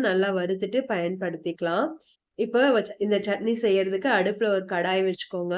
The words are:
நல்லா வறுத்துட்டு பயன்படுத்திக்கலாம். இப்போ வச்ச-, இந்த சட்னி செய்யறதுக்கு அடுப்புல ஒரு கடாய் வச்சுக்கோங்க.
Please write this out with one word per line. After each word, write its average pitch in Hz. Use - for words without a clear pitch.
நல்லா 196
வறுத்துட்டு 190
பயன்படுத்திக்கலாம். 175
இப்போ 233
வச்ச-, 214
இந்த 208
சட்னி 202
செய்யறதுக்கு 190
அடுப்புல 190
ஒரு 190
கடாய் 185
வச்சுக்கோங்க. 180